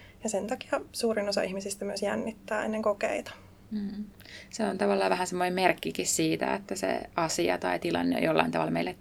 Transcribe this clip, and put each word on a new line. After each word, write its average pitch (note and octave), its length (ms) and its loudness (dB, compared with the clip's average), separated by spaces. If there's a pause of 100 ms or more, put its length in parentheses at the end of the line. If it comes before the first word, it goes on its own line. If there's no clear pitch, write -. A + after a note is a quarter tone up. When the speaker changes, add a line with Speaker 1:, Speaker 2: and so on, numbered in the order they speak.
(240)
Speaker 1:
Ja A3 60 -2
sen G3+ 180 -2
takia B3 340 -2 (100)
suurin A3 380 0
osa G3 120 0
ihmisistä G3 440 -4
myös G3+ 160 -6
jännittää A3 640 -2
ennen A3 160 -2
kokeita. A3 500 0 (400)
Speaker 2:
Mm. G#3 340 -6 (440)
Se - 140 -4
on G3 140 0
tavallaan G3 320 4
vähän F3+ 180 2
semmoinen F3+ 260 0
merkkikin F3+ 540 2
siitä, D#3+ 460 2
että - 220 -4
se - 260 0 (140)
asia E3+ 420 2
tai F3 220 0
tilanne E3+ 380 2
on - 60 2
jollain D#3+ 280 4
tavalla E3 200 2
meille F3 300 0